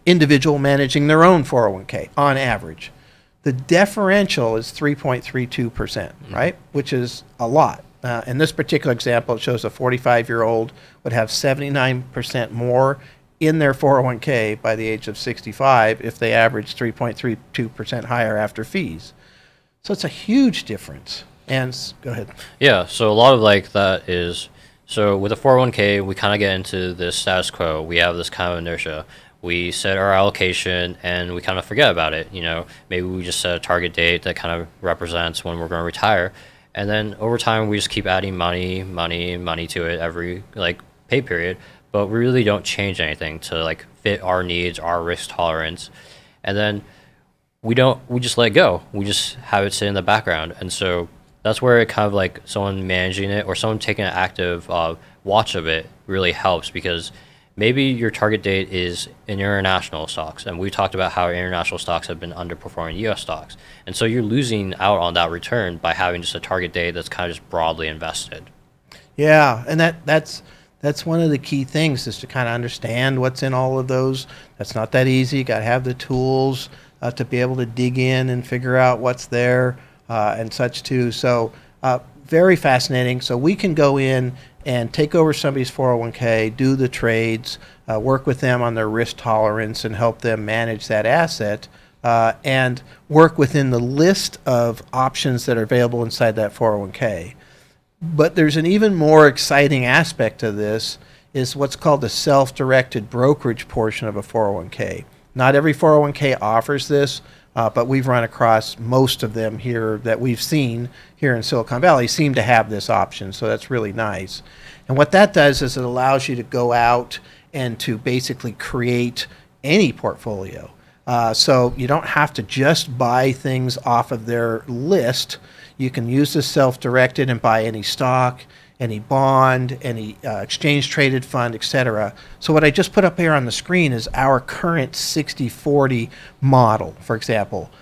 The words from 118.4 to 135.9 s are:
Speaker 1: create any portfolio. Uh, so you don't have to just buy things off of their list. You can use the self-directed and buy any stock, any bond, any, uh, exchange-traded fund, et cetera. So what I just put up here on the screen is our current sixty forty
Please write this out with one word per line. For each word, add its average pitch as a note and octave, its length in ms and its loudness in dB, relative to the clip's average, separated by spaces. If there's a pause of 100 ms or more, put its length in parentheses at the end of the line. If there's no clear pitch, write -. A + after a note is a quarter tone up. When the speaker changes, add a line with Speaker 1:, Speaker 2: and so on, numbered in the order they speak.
Speaker 1:
create A#2+ 760 -2 (360)
any F3 300 4
portfolio. G2 800 -8 (360)
Uh, A#2 280 2
so B2 420 4
you C3 100 -4
don't D3+ 200 0
have D3+ 280 2
to B2 80 -6
just C3+ 540 0
buy C3 360 2
things B2+ 520 -4
off A#2+ 280 2
of A2+ 120 -8
their A#2 420 -2
list. B2+ 720 -2 (400)
You C3 140 -2
can A#2 180 -4
use C#3 240 2
the D3 100 0
self-directed B2+ 840 2
and A#2 140 -2
buy A2+ 220 4
any A2 180 -4
stock, B2+ 640 0 (360)
any A2 180 -4
bond, C3 840 2
any, A2 420 -8
uh, A2 140 -4
exchange-traded C3+ 880 0
fund, A#2+ 300 -2
et A2 80 -10
cetera. A2 500 -2 (280)
So - 120 -2
what D3+ 120 6
I D3+ 80 8
just - 200 0
put G3 120 4
up E3+ 120 2
here E3 160 2
on C#3 120 2
the A#2 80 -4
screen E3+ 400 0
is A2+ 200 -4
our C3 280 2
current E3 560 -4
sixty - 520 -4
forty C3 640 0 (300)